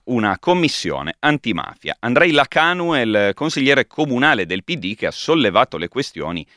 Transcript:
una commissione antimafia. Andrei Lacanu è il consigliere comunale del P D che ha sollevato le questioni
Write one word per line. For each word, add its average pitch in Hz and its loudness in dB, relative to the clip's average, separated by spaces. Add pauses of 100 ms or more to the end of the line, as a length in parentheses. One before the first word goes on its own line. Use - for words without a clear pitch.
una 107 0
commissione 90 -2
antimafia. 113 -2
Andrei 147 2
Lacanu 170 2
è 139 0
il 107 2
consigliere 139 0
comunale 135 0
del 92 -6
P 170 -6
D 98 -6
che - -4
ha 78 -4
sollevato 117 2
le 85 -6
questioni 82 -6 (100)